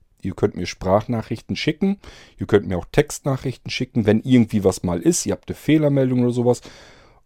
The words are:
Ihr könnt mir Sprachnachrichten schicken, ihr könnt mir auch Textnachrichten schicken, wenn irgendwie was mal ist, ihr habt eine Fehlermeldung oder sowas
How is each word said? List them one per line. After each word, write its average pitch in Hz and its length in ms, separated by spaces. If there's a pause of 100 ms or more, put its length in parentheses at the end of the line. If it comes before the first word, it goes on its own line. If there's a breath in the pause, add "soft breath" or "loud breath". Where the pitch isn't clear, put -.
(200)
Ihr 95 140
könnt - 220
mir 87 100
Sprachnachrichten 107 920
schicken, 196 420 (400 loud breath)
ihr 95 80
könnt - 200
mir 95 120
auch - 120
Textnachrichten - 800
schicken, 120 360
wenn 110 160
irgendwie 113 420
was 92 180
mal 87 180
ist, 170 260
ihr 98 60
habt - 160
eine - 80
Fehlermeldung 139 640
oder 123 100
sowas 120 280 (640 loud breath)